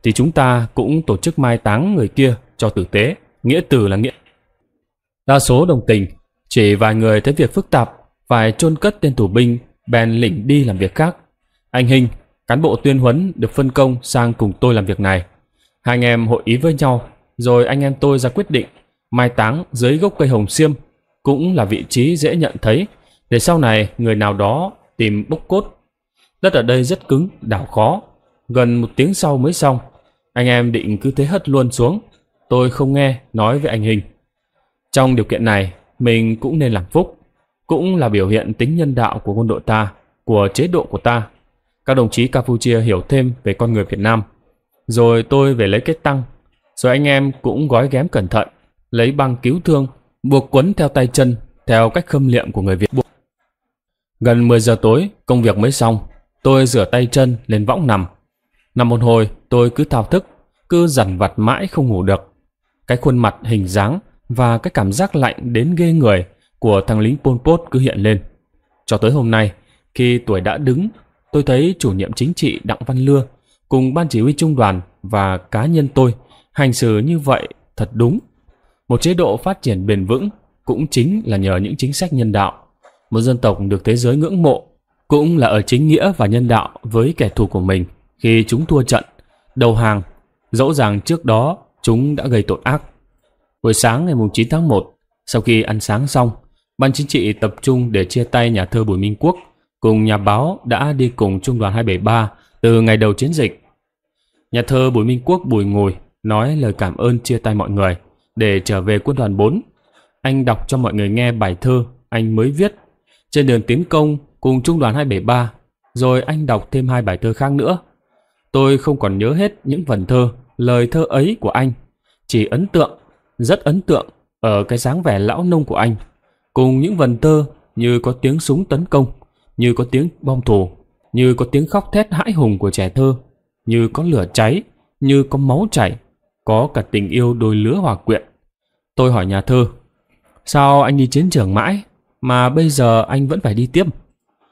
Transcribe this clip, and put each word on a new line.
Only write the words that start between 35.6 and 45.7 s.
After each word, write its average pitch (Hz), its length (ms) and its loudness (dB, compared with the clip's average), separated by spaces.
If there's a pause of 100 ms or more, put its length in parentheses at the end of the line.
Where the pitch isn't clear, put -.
mình 113 380 0
cũng 135 220 -4
nên 131 140 0
làm 92 180 -4
phúc, - 280 -2 (480)
cũng 175 300 -2
là 135 120 0
biểu 98 200 0
hiện 107 260 -2
tính 143 220 -2
nhân 147 180 -2
đạo 113 240 -2
của 104 140 -6
quân 113 140 -2
đội 107 140 -2
ta, 107 320 -2 (320)
của 101 300 2
chế 147 120 -2
độ 175 240 -2
của 98 80 -8
ta. 117 300 -2 (560)
Các 135 100 0
đồng 120 160 2
chí 120 180 0
Campuchia 120 520 0
hiểu 107 280 0
thêm 127 240 0 (120)
về 101 100 -2
con 117 180 -2
người 104 120 0
Việt 98 160 -8
Nam." 110 220 0 (640)
Rồi 117 360 4
tôi 139 320 2
về 113 120 0
lấy 104 140 0